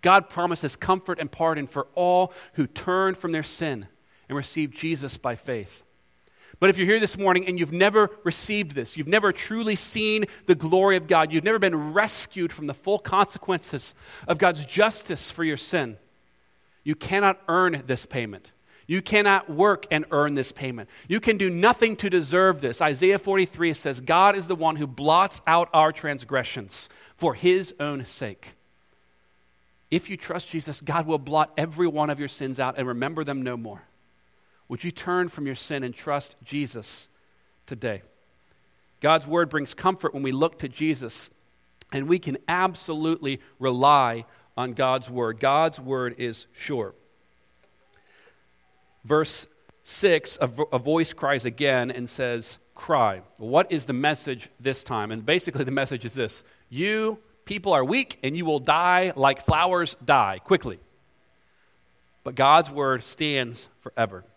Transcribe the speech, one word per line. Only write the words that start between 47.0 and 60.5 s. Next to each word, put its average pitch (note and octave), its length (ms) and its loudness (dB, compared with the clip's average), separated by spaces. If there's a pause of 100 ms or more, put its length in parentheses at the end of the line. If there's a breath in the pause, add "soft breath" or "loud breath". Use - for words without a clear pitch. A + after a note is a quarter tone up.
Verse D3+ 420 0 (360)
six, - 580 0
a C#3+ 60 2
vo-, B2+ 260 -4
a C3 60 0
voice D3+ 340 0
cries C#3 320 -2
again B2+ 460 0
and B2 180 -8
says, A#2+ 500 -6 (160)
"Cry." A2+ 460 0 (160)
What C3 340 2
is D3 140 -4
the B2+ 80 -6
message C3+ 560 -2 (100)
this C3 240 -4
time? G#2+ 280 -4
And A2 160 -8
basically D#3 380 -2
the C3 60 -4
message C3 360 -4
is A2+ 80 -10
this: A#2+ 280 -6 (280 soft breath)
"You G#3+ 480 -2 (260)
people G3 300 -2
are C3+ 100 4
weak, A#3 380 -2
and C3+ 120 -4
you E3+ 120 -2
will D3 140 0
die F3+ 540 2
like C3+ 300 2
flowers E3+ 580 2
die, A2 400 2
quickly." C3 360 0 (1400)